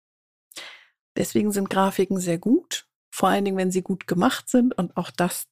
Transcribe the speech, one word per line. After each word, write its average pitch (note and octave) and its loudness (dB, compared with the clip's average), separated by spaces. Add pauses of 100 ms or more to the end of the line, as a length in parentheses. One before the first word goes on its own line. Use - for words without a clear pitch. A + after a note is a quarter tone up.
(1160)
Deswegen G#3 0
sind G3 -2
Grafiken F#3+ 0
sehr F3 -2
gut, - 0 (240)
vor - 2
allen G3+ 2
Dingen, F#3+ 0
wenn F#3 0
sie F#3 0
gut - -6
gemacht F#3 0
sind B3 4
und F3 -4
auch F3 -6
das - -2